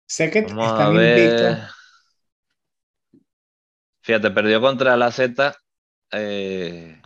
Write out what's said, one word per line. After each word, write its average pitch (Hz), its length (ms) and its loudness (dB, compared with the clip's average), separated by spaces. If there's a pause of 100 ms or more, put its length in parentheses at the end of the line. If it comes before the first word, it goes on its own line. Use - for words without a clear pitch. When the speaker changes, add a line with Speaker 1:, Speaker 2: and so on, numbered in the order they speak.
Speaker 1:
Sé 160 260 -4
que 214 120 0
Speaker 2:
Vamos 113 240 -4
a 110 60 0
Speaker 1:
están 107 220 2
Speaker 2:
ver. 117 240 4
Speaker 1:
invictos. 117 400 2 (2500)
Speaker 2:
Fíjate, 110 280 0
perdió 107 300 2
contra 131 320 2
el 120 100 2
A 120 80 0
Z, 131 460 -2 (560)
eh, 95 920 -8